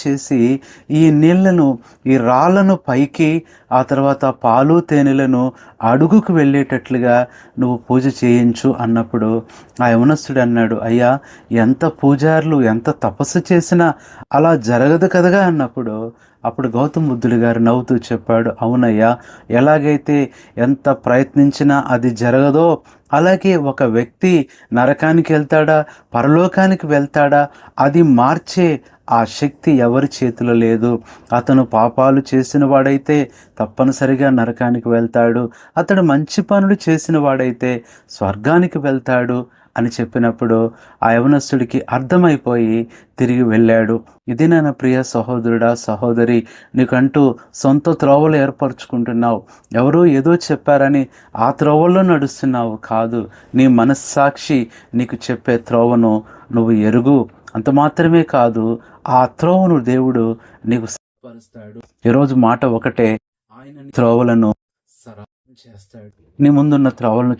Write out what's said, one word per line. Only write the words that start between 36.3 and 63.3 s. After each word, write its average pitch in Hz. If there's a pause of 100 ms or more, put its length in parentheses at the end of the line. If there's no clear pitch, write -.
పనులు 196 (120)
చేసిన 160
వాడైతే 127 (260)
స్వర్గానికి 135
వెళ్తాడు" 127 (300)
అని 120 (120)
చెప్పినప్పుడు 113 (320)
ఆ 117
యవనస్తుడికి 131
అర్థమైపోయి 123 (320)
తిరిగి 123
వెళ్ళాడు. 113 (280)
ఇది 127
నా 160
ప్రియ 131
సహోదరుడా, 117
సహోదరి, 117 (280)
నీకంటూ 135 (200)
సొంత 143
త్రోవలు 151
ఏర్పరచుకుంటున్నావు, 123 (320)
ఎవరో 147
ఏదో 147
చెప్పారని 139 (300)
ఆ 113
త్రోవల్లో 156
నడుస్తున్నావు 135
కాదు. 113 (260)
నీ 131
మనస్సాక్షి 135 (280)
నీకు 123 (140)
చెప్పే 120
త్రోవను 117 (320)
నువ్వు 113
ఎరుగు. 117 (260)
అంత 113
మాత్రమే 160
కాదు, 117 (300)
ఆ 127
త్రోవను 170
దేవుడు 123 (300)
నీకు 113
సిద్ధపరుస్తాడు. 117
ఈరోజు 131
మాట 120
ఒకటే, 113 (340)